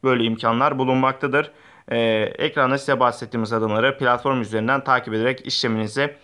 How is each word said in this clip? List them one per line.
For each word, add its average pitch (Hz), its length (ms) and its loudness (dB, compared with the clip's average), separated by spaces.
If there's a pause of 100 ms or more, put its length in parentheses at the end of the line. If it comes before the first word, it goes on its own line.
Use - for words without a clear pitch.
böyle 127 200 4
imkanlar 117 540 0
bulunmaktadır. 131 720 0 (380)
E, 113 100 -2 (400)
ekranda 139 400 0
size 135 220 0
bahsettiğimiz 117 520 0
adımları 113 460 0
platform 127 420 0
üzerinden 113 440 -2
takip 123 300 0
ederek 123 320 -2
işleminizi 120 760 -2